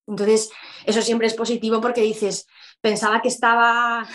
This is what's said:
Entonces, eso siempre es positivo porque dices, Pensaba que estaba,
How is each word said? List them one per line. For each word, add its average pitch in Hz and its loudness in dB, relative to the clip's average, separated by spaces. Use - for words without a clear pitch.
Entonces, 214 0
eso 220 0
siempre 226 0
es 220 -2
positivo 226 -2
porque 240 0
dices, 214 -2
Pensaba 214 0
que 254 -2
estaba, 233 2